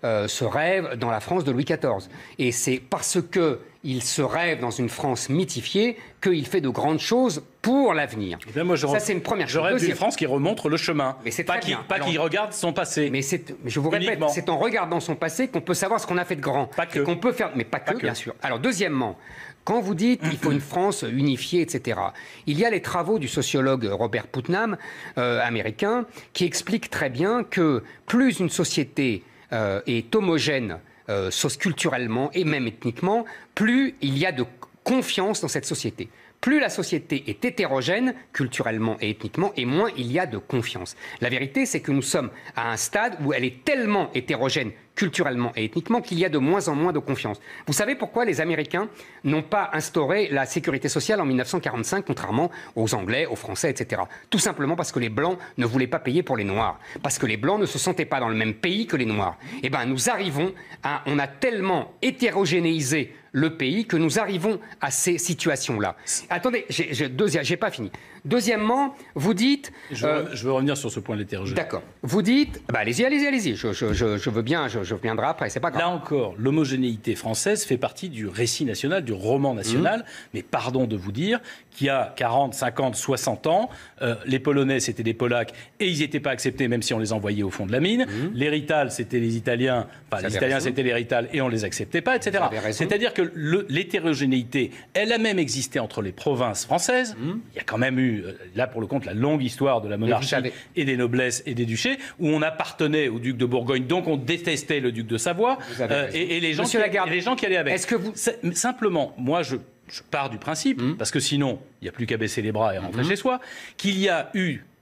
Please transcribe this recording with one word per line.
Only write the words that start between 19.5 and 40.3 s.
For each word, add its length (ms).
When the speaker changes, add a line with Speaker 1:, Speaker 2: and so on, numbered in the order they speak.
Speaker 1:
quand 160
vous 160
dites 320
qu'il 100
faut 140
une 80
Speaker 2:
<clears throat> 0
Speaker 1:
France 500
unifiée, 520
et 80
cetera, 440
il 120
y 60
a 40
les 120
travaux 360
du 120
sociologue 560
Robert 420
Putnam, 480
euh, 240
américain, 640
qui 100
explique 460
très 200
bien 360
que 360
plus 340
une 80
société, 720
euh, 340
est 280
homogène, 640
euh, 220
socio-, 280
culturellement 760
et 100
même 240
ethniquement, 580
plus 460
il 160
y 100
a 40
de 140
confiance 580
dans 60
cette 180
société. 420
Plus 220
la 80
société 580
est 160
hétérogène, 720
culturellement 720
et 80
ethniquement, 480
et 80
moins 320
il 120
y 100
a 60
de 120